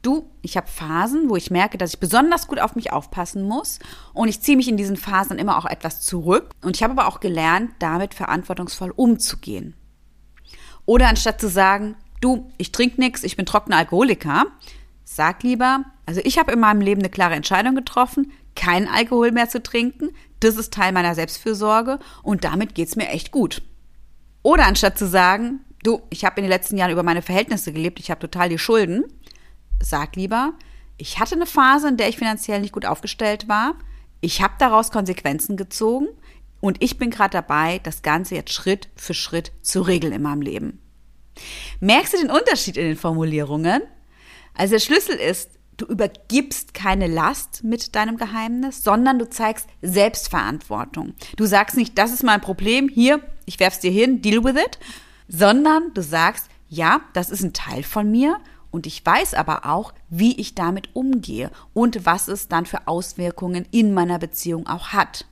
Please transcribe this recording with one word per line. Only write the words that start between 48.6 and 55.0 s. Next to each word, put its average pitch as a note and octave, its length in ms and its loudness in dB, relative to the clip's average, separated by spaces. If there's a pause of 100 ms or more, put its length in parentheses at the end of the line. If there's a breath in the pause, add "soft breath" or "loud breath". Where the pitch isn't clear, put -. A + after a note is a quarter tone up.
sondern B3 380 4
du A#3 100 -2
zeigst A3 380 -4 (160 soft breath)
Selbstverantwortung. D#3+ 1300 -2 (220 loud breath)
Du A3 100 2
sagst G3+ 320 4
nicht, A#3 220 0
"Das A3 120 2
ist B3 120 -4
mein G#3+ 180 4
Problem, A3+ 480 0
hier, C4 300 4 (260)
ich - 140 -12
werf's F#3 200 4
dir F3+ 120 0
hin, A#3 320 2
deal G#3+ 200 4
with C4 120 2
it", E4+ 240 0 (480 loud breath)